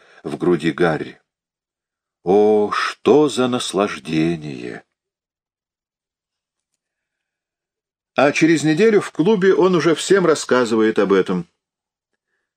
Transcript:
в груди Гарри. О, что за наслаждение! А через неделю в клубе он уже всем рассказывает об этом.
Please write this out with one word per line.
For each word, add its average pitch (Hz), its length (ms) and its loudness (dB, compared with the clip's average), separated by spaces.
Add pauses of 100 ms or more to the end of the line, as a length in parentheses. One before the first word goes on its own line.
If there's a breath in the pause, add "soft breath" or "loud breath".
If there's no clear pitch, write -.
(220 soft breath)
в 73 160 -10
груди 82 320 -2
Гарри. 80 500 -4 (1000)
О, 104 480 2
что - 580 2
за 123 200 -2
наслаждение! 78 1400 -6 (3250)
А 139 180 2
через 156 300 0
неделю 185 380 2
в - 100 -8
клубе 190 440 0
он 180 200 2
уже 160 200 0
всем 185 300 0
рассказывает 117 720 0
об 98 140 2
этом. 92 340 0 (1120)